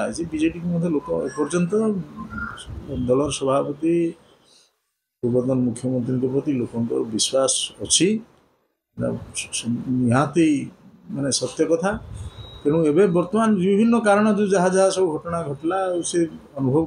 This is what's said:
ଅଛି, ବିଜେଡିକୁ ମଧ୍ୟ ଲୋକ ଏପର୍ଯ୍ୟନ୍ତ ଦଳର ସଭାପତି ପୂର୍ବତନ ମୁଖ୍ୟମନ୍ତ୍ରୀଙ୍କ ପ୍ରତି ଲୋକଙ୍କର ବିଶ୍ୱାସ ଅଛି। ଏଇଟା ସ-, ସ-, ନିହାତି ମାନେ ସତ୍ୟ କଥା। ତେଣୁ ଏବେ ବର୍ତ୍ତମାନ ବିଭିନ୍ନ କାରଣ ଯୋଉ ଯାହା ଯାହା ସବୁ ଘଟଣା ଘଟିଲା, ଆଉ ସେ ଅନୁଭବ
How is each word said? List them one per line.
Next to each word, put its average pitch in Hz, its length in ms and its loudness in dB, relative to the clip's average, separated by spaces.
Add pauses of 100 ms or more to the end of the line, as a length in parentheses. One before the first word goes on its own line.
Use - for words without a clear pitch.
ଅଛି, 113 140 -6 (100)
ବିଜେଡିକୁ 165 420 -2
ମଧ୍ୟ 170 220 0
ଲୋକ 143 120 -2 (200)
ଏପର୍ଯ୍ୟନ୍ତ 160 440 -2 (1400)
ଦଳର 139 220 4 (100)
ସଭାପତି 143 540 0 (1300)
ପୂର୍ବତନ 127 340 2 (100)
ମୁଖ୍ୟମନ୍ତ୍ରୀଙ୍କ 127 680 -2
ପ୍ରତି 139 260 0
ଲୋକଙ୍କର 117 420 -2 (120)
ବିଶ୍ୱାସ 131 400 2 (300)
ଅଛି। 156 240 2 (880)
ଏଇଟା 117 100 -2 (320)
ସ-, - 180 -10
ସ-, 113 140 -4 (320)
ନିହାତି 143 440 2 (680)
ମାନେ 139 160 -2
ସତ୍ୟ - 400 -4
କଥା। 165 200 0 (680)
ତେଣୁ 147 160 2 (140)
ଏବେ 165 120 4 (140)
ବର୍ତ୍ତମାନ 214 320 2 (140)
ବିଭିନ୍ନ 208 320 4 (120)
କାରଣ 208 180 6 (120)
ଯୋଉ 208 180 2
ଯାହା 180 200 4
ଯାହା 190 200 6
ସବୁ 185 200 2
ଘଟଣା 170 320 -6
ଘଟିଲା, 160 300 -4 (100)
ଆଉ 180 120 -2 (120)
ସେ 180 80 2 (400)
ଅନୁଭବ 135 280 2